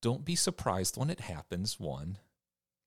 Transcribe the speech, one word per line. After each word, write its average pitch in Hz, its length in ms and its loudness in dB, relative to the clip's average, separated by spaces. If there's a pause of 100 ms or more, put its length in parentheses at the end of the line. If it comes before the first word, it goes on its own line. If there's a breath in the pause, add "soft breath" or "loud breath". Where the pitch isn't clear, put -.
don't 117 220 2
be 170 120 0
surprised - 600 2
when 139 140 2
it - 100 -4
happens, 90 600 -4
one. 78 380 -4 (680)